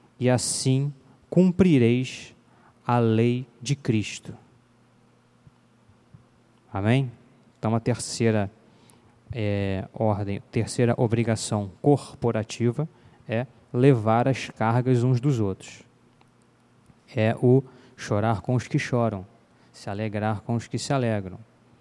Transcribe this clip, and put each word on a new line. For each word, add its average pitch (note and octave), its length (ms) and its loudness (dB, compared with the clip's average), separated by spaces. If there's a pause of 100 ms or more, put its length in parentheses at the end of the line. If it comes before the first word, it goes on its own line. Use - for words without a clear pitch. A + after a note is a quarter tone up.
(200)
e B2 100 2
assim C3+ 640 0 (360)
cumprireis D3 1080 2 (500)
a A#2+ 140 2
lei A#2+ 480 2 (140)
de B2 140 -2
Cristo." - 600 -4 (2250)
Amém? A#2 400 0 (460)
Então, A2+ 160 -2
a A2+ 60 0
terceira, A2 720 0 (800)
é, G2+ 600 -4
ordem, G2+ 480 -2 (120)
terceira A#2 460 0
obrigação A2 760 -2 (100)
corporativa A#2+ 1080 -2 (400)
é A#2+ 200 -4 (260)
levar B2 540 4
as - 240 -4
cargas A#2+ 520 2
uns B2+ 160 2
dos C3 200 0
outros. - 420 -4 (1300)
É A2 260 2
o C3 220 6 (320)
chorar G#2+ 460 -2
com B2+ 140 -2
os A#2 120 -4
que D3+ 120 -2
choram, A2 460 -2 (460)
se - 180 -14
alegrar G#2+ 520 -4
com A#2 140 -4
os A2+ 120 -6
que A#2+ 100 -6
se - 160 -4
alegram. A2 460 -2 (420)